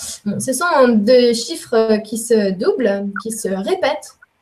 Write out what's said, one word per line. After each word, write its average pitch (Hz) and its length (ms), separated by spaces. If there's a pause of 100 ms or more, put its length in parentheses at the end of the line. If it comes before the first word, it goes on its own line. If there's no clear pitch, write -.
(240)
Bon, 196 140
ce 262 140
sont 285 360
des 240 460
chiffres 226 720
qui 226 140
se 208 340
doublent, 202 560 (140)
qui 220 100
se 208 160
répètent, 294 720 (220)